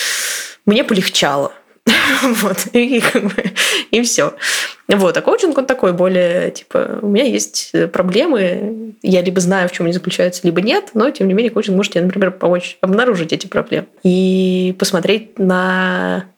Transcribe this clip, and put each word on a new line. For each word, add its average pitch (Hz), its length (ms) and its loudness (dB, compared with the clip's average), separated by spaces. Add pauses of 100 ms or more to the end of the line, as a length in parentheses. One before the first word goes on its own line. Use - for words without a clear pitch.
(640)
мне 220 180 4
полегчало». 165 680 0 (340)
<laughs> 262 360 2
Вот, 202 360 0 (160)
и 240 260 2
как - 240 0
бы, 202 200 -4 (480)
и 226 100 2
всё. 156 320 0 (540)
Вот, 190 300 2
а 156 40 -2
коучинг, 359 360 2
он 262 80 0
такой 247 280 0
более, 180 580 2
типа, - 500 -4
у 208 60 -4
меня 208 180 2
есть, - 480 -4
э, 170 140 2
проблемы, 202 1120 -2
я 185 200 2
либо 185 180 0
знаю, 185 280 2
в 180 40 -4
чём 175 140 -4
они 170 80 0
заключаются, 180 500 -2
либо 175 180 2
нет, 320 320 -2
но, 233 160 2
тем 196 180 0
не 185 60 2
менее, 226 180 2
коучинг 214 240 0
может 202 180 0
тебе, 170 100 0
например, 185 280 0
помочь 175 500 -2
обнаружить 190 520 2
эти 165 140 -6
проблемы - 400 -2 (160)
и 185 760 2
посмотреть 196 640 -2
на 185 840 0 (120)